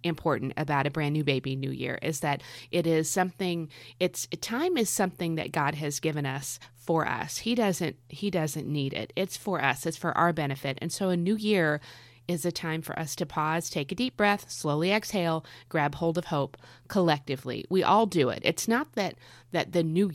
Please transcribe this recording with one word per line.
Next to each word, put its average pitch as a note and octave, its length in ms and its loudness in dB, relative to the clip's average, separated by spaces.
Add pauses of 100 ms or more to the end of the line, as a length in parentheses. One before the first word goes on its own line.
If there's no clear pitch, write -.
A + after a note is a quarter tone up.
important C#3+ 540 0
about C#3+ 300 0
a D3 40 0
brand D3 220 0
new D3+ 100 2
baby C3+ 340 0
new C3+ 140 -4
year, C3 300 -4
is D#3 200 -2
that C#3+ 220 0 (280)
it E3+ 160 2
is D#3+ 240 2
something, F3+ 580 -2 (320)
it's, F3+ 260 -2 (140)
time D#4 380 0
is A3 100 2
something F3 460 0
that - 180 -4
God D3+ 220 2
has D3 260 -4
given D3+ 240 -2
us C3+ 340 -6 (160)
for D#3+ 320 0
us. - 320 -4
He A#3 160 0
doesn't, F#3+ 420 0 (120)
he - 220 -4
doesn't D#3 360 -2
need C#3 280 -2
it. - 200 -6
It's F#3 220 -2
for F3 260 -2
us. C#3 220 2
It's D#3+ 140 -2
for E3+ 180 0
our E3+ 160 6
benefit. C#3 480 -2
And E3 100 -4
so F#3+ 200 -2
a F3+ 80 2
new F#3 180 2
year F#3 460 2 (440)
is F3 200 -2
a F3 60 0
time D#3+ 280 -4
for - 180 -8
us D#3+ 180 -4
to E3+ 100 -2
pause, D#3 420 0
take D3 240 -4
a - 20 -4
deep B3 220 -2
breath, G3+ 340 2
slowly D#3 400 0
exhale, F3 540 0 (240)
grab D3 280 0
hold E3 200 2
of F3 100 -2
hope C#3 300 0 (320)
collectively. C#3+ 800 0
We F#3 140 4
all G#3+ 240 6
do E3+ 240 4
it. - 120 -4
It's - 240 0
not A#3 280 0
that, G3 220 -2 (360)
that E3 200 0
the E3+ 100 4
new E3+ 320 2